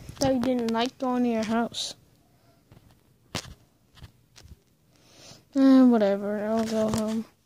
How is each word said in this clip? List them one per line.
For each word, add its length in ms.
thought 140
you 60
didn't 300
like 280
going 260
to 40
your 160
house. 520
Eh, 260
whatever, 640
I'll 180
go 260
home. 340